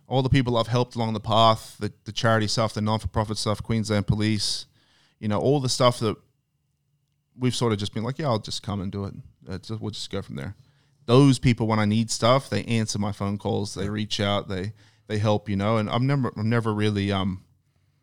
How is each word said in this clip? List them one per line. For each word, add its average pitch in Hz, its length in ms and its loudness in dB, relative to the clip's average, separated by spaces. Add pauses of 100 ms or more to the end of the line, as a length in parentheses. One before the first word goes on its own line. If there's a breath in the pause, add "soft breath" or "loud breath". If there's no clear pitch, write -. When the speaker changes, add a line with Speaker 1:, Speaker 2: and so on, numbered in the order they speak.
Speaker 1:
All 131 160 0
the 127 80 -2
people 123 260 2
I've 113 120 0
helped 123 260 0
along 113 180 -2
the 107 80 -4
path, 110 600 4
the, 104 120 -6 (120)
the 107 80 -10
charity 110 340 2
stuff, 110 260 0
the 107 80 -4
non-for-profit 107 560 -2
stuff, - 260 -2
Queensland 107 440 0
Police, 107 580 0 (540 soft breath)
you 110 100 -6
know, 104 120 0
all 135 200 2
the 127 80 -2
stuff 123 300 2
that 107 180 0 (1200)
we've 123 180 0
sort 120 180 0
of 101 60 0
just 101 140 -6
been 107 120 -6
like, 127 140 -6
"Yeah, 156 100 -2
I'll 110 100 2
just - 240 -8
come 101 180 -4
and 92 100 -6
do 98 140 -8
it. - 100 -10 (340)
Uh, 92 100 -8
just, 110 220 -10
we'll 107 100 -8
just - 200 -12
go 95 120 -6
from - 140 -14
there." - 180 -10 (520 soft breath)
Those 131 320 8
people, 117 280 2
when 110 120 2
I 107 60 2
need 110 260 2
stuff, 127 380 2
they 101 160 -2
answer 110 340 -2
my 95 140 -2
phone 101 240 -4
calls, 101 380 -4
they 92 100 -6
Speaker 2:
Yeah. 101 60 -4
Speaker 1:
reach 107 300 -6
out, 101 280 0
they, 98 240 -6 (340 soft breath)
they 107 120 -4
help, 107 320 0
you 98 60 0
know, 104 200 2
and 104 140 -2
I'm 120 160 0
never, 135 300 0
I'm 104 120 -2
never 113 240 0
really, 104 400 0
um, 95 300 -2 (600)